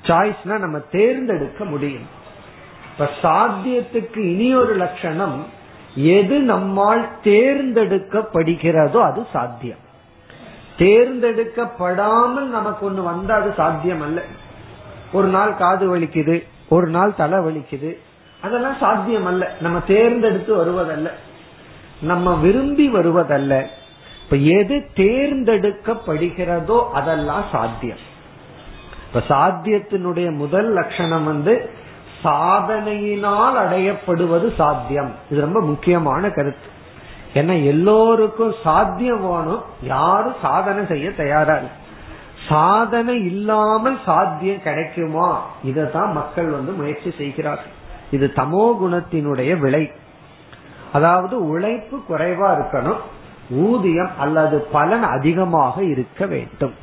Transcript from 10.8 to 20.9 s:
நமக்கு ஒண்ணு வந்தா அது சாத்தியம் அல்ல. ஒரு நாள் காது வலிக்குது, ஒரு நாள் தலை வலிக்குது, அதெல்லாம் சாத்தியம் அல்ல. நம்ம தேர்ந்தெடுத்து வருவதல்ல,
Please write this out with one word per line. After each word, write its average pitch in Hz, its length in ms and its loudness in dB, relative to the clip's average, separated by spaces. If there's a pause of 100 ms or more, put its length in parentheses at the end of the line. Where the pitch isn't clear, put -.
நமக்கு 208 340 -4
ஒண்ணு 190 200 -4
வந்தா 185 320 -2
அது 202 180 0
சாத்தியம் 160 480 -2
அல்ல. 156 180 -4 (920)
ஒரு 190 160 2
நாள் 196 280 2
காது 185 320 2
வலிக்குது, 165 480 0 (320)
ஒரு 175 220 4
நாள் 185 260 2
தலை 170 240 2
வலிக்குது, 156 520 -4 (480)
அதெல்லாம் 240 380 -4
சாத்தியம் 202 500 0
அல்ல. 185 160 0 (140)
நம்ம 170 260 -2
தேர்ந்தெடுத்து 220 720 2
வருவதல்ல, 170 540 0 (920)